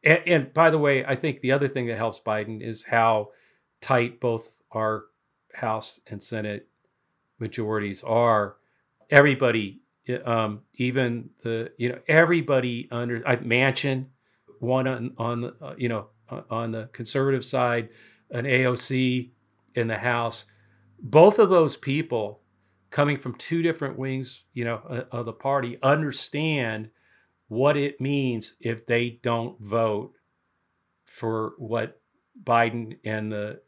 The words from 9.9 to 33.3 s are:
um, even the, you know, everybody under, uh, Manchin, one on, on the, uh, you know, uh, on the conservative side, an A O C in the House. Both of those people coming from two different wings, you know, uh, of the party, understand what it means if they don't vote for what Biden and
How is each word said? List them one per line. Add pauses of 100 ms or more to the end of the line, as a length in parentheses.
um, (120)
even (120)
the,
you
know,
everybody
under,
uh,
Manchin, (520)
one
on,
on
the,
uh,
you
know, (200)
uh,
on
the
conservative
side, (420)
an
A
O
C (420)
in
the
House. (520)
Both
of
those
people (500)
coming
from
two
different
wings, (100)
you
know,
uh,
of
the
party,
understand (580)
what
it
means
if
they
don't
vote (920)
for
what (420)
Biden
and